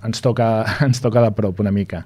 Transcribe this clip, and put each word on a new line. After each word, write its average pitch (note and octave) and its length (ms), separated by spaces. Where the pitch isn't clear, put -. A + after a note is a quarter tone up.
ens A2+ 180
toca, A2+ 500
<laughs> C#3+ 140
ens B2+ 160
toca A#2+ 180
de A2+ 120
prop G2+ 260
una G#2 160
mica. F#2 320